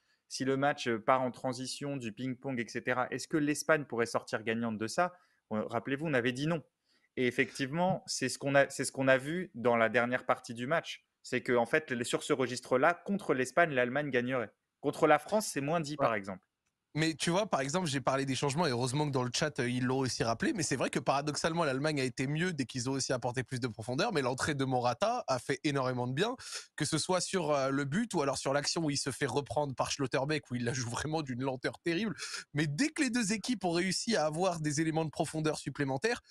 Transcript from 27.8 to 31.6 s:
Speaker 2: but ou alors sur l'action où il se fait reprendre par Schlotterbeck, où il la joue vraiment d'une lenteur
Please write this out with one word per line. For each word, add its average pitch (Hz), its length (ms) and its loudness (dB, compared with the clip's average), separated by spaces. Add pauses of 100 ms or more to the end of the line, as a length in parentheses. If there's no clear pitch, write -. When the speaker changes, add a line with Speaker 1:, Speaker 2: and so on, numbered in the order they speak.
Speaker 2:
but 180 300 0
ou 160 80 2
alors 135 160 0
sur 139 160 0
l'action 143 320 0
où 143 60 2
il 139 60 -2
se 139 120 -2
fait 135 160 -2
reprendre 139 500 -2
par 127 160 -2
Schlotterbeck, 139 600 -2
où 123 40 -2
il 120 80 -2
la 117 80 0
joue 120 180 -4
vraiment 151 320 -2
d'une 131 220 -4
lenteur 131 360 -4